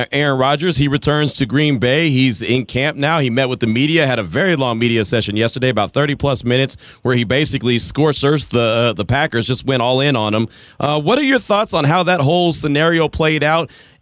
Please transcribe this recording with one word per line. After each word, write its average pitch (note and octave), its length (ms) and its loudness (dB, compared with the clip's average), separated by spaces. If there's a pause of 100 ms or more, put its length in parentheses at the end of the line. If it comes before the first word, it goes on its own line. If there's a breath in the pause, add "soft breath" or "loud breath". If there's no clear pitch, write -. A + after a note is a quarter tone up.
(120)
Aaron C#3 260 0
Rodgers. D3 380 0
He C#3+ 100 2
returns D3 480 0
to C3+ 120 -2
Green C#3 320 0
Bay. C#3+ 320 2
He's B2+ 320 2
in A#2 240 0
camp C#3 320 -2
now. D#3 200 0
He C3+ 120 0
met B2+ 180 0
with B2+ 120 -6
the A#2+ 60 0
media, C#3+ 400 2
had B2+ 120 0
a A2 40 -2
very E3+ 320 -2
long B2+ 240 -2
media A2+ 280 2
session G#2+ 280 -2
yesterday, A#2 360 0
about G#2 220 -2
thirty-plus C#3+ 520 -2
minutes, B2+ 320 0 (260 loud breath)
where B2 140 0
he A#2+ 80 0
basically B2 540 0
scorched C#3+ 440 -2
earth C#3+ 280 0
the, A#2+ 100 0
uh, A#2 320 2
the G2+ 120 -4
Packers, B2+ 420 0
just B2+ 180 -4
went B2+ 180 0
all B2+ 180 0
in C#3+ 140 2
on G#2+ 200 -2
them. A2 140 -2 (300 loud breath)
Uh, D3+ 220 -2
what G3+ 180 2
are D4+ 40 0
your C4+ 180 2
thoughts G3+ 340 0
on D#3 100 0
how E3+ 180 2
that F3 180 2
whole E3+ 320 2
scenario D#3 560 2
played D#3 340 0
out? D#3+ 280 0 (320 loud breath)